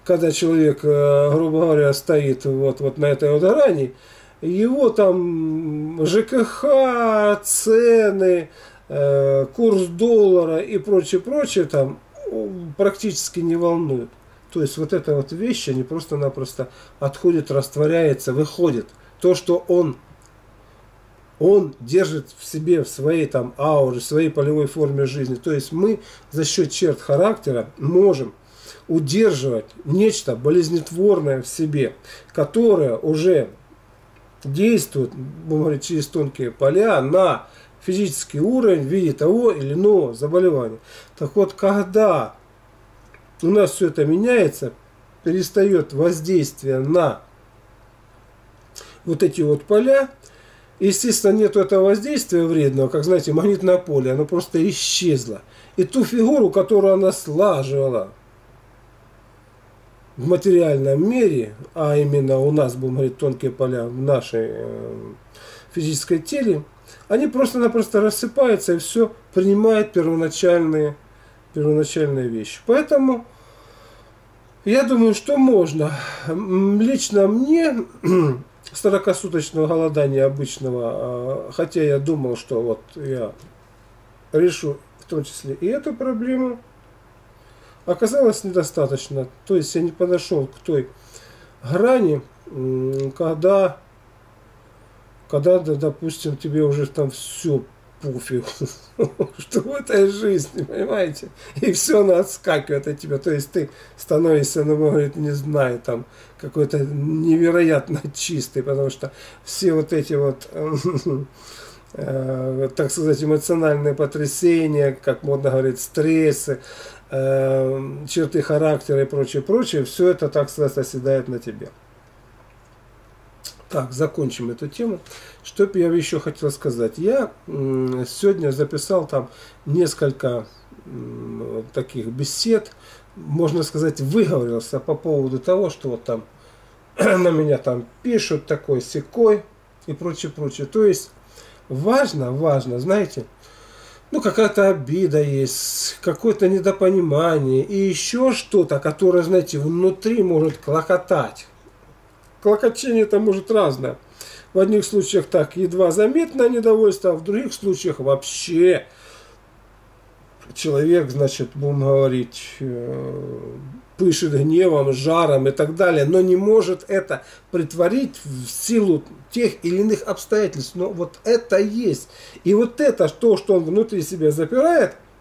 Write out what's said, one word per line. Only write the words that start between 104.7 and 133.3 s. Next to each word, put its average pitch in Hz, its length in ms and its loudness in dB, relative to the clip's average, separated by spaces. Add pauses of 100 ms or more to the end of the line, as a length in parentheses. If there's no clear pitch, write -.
говорит, 147 380 2
не 151 160 -4
знаю, 139 480 -2
там, 120 260 -6 (320)
какой-то 147 420 -2
невероятно 160 1200 0 (120)
чистый, 139 500 -6
потому 139 260 -2
что 135 220 -10 (340)
все 180 280 -2
вот 156 200 -2
эти 156 220 -2
вот, 139 380 -2
<laughs> 151 1400 -8
э, 131 840 -4
так 143 160 -2
сказать, 156 320 0
эмоциональные 151 720 0
потрясения, 151 960 0 (100)
как 131 220 -2
модно 139 280 -2
говорить, 131 280 0
стрессы, 151 800 0 (520)
э, 135 1000 -2
черты 156 320 -2
характера 147 640 0
и - 20 0
прочее, 139 360 -4
прочее, 190 440 0
всё 180 240 2
это, 175 200 0
так 143 200 -2
сказать, 139 280 -2
оседает 131 520 -2
на 123 100 -8
тебе. 107 300 -14 (2000)
Так, 127 220 -6
закончим 127 600 -4
эту 139 160 -10
тему. 214 320 -6 (440)
Что - 220 0
б 196 140 0
я 170 120 4
ещё 165 280 0
хотел 147 320 -4
сказать? 117 460 -4
Я, 220 340 0 (160)
м, 131 600 -4
сегодня 165 440 0
записал 147 560 -2
там - 220 -4 (360)
несколько, 139 800 -2 (400)
м, 117 880 -12
таких 127 340 -8
бесед, 170 640 -2 (440)
можно 160 480 -2